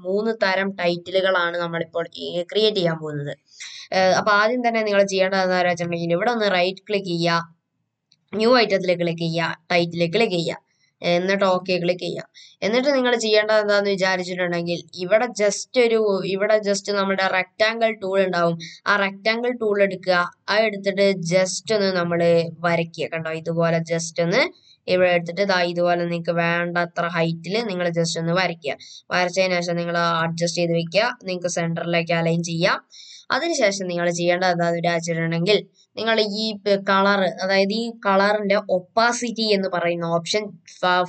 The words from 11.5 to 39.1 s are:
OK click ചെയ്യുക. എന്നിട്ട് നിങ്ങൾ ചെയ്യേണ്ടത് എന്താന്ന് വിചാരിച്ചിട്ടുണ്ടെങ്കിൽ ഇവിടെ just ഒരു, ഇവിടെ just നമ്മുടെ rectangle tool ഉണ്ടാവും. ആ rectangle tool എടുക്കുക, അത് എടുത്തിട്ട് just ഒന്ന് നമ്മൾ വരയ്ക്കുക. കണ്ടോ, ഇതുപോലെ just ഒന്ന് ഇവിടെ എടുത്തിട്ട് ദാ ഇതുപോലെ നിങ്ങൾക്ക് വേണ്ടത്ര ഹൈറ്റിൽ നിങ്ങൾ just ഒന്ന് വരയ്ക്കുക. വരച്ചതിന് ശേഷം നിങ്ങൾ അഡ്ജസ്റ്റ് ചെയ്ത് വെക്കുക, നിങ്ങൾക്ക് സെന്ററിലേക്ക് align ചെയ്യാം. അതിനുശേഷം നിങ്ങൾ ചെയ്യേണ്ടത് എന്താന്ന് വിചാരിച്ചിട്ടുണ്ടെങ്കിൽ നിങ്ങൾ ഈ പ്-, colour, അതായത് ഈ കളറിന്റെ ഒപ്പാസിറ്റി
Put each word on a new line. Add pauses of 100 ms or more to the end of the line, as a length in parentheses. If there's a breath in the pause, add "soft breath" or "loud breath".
OK
click
ചെയ്യുക. (420 loud breath)
എന്നിട്ട്
നിങ്ങൾ (120)
ചെയ്യേണ്ടത്
എന്താന്ന്
വിചാരിച്ചിട്ടുണ്ടെങ്കിൽ (240)
ഇവിടെ (140)
just (100)
ഒരു, (320)
ഇവിടെ (100)
just (100)
നമ്മുടെ (100)
rectangle (100)
tool (100)
ഉണ്ടാവും. (340 loud breath)
ആ (100)
rectangle (100)
tool (100)
എടുക്കുക, (320)
അത്
എടുത്തിട്ട് (240)
just
ഒന്ന് (100)
നമ്മൾ (460)
വരയ്ക്കുക.
കണ്ടോ, (100)
ഇതുപോലെ (120)
just
ഒന്ന് (440 loud breath)
ഇവിടെ
എടുത്തിട്ട്
ദാ (140)
ഇതുപോലെ
നിങ്ങൾക്ക് (100)
വേണ്ടത്ര (100)
ഹൈറ്റിൽ (140)
നിങ്ങൾ (100)
just
ഒന്ന്
വരയ്ക്കുക. (380 loud breath)
വരച്ചതിന്
ശേഷം
നിങ്ങൾ (260)
അഡ്ജസ്റ്റ്
ചെയ്ത്
വെക്കുക, (220)
നിങ്ങൾക്ക്
സെന്ററിലേക്ക്
align (100)
ചെയ്യാം. (560 loud breath)
അതിനുശേഷം
നിങ്ങൾ (100)
ചെയ്യേണ്ടത്
എന്താന്ന്
വിചാരിച്ചിട്ടുണ്ടെങ്കിൽ (380 soft breath)
നിങ്ങൾ (240)
ഈ (180)
പ്-, (140)
colour, (220)
അതായത്
ഈ (180)
കളറിന്റെ (180)
ഒപ്പാസിറ്റി (100)